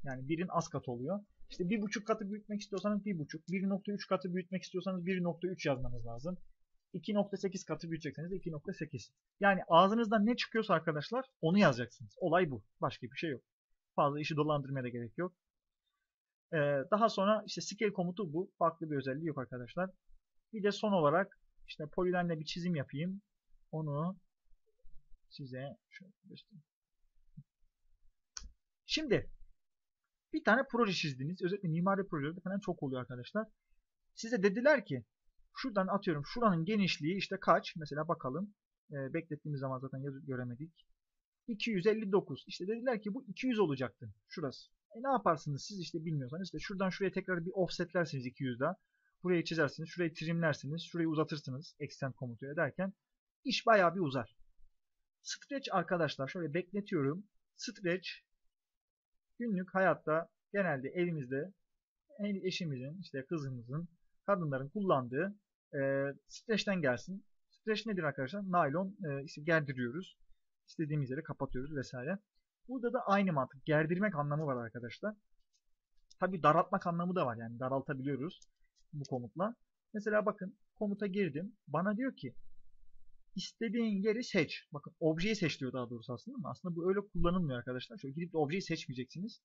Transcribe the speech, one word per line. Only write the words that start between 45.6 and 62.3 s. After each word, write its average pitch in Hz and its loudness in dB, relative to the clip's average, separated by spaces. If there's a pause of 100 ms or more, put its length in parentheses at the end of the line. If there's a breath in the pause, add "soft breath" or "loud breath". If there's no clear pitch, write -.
siz 202 -8
işte 160 -6
bilmiyorsanız? 156 -2
İşte 156 -8
şuradan 190 0
şuraya 180 0
tekrar 185 -2
bir 185 -4
offsetlersiniz 175 0
iki 127 -6
yüz 123 0
daha. 160 2 (480)
Burayı 175 4
çizersiniz. 160 0
Şurayı 170 -2
trimlersiniz. 160 0 (100)
Şurayı 165 0
uzatırsınız. 151 -2
Extend 135 -6
komutu 123 -10
ederken 160 -2 (500)
iş - -2
bayağı 190 8
bir 202 -2
uzar. 135 -2 (840)
Stretch - -8
arkadaşlar. 170 0
Şöyle 160 -6
bekletiyorum. 180 0 (320)
Stretch 185 -4 (1300)
günlük 196 -2
hayatta 165 4 (240)
genelde 147 0
evimizde 160 -2 (880)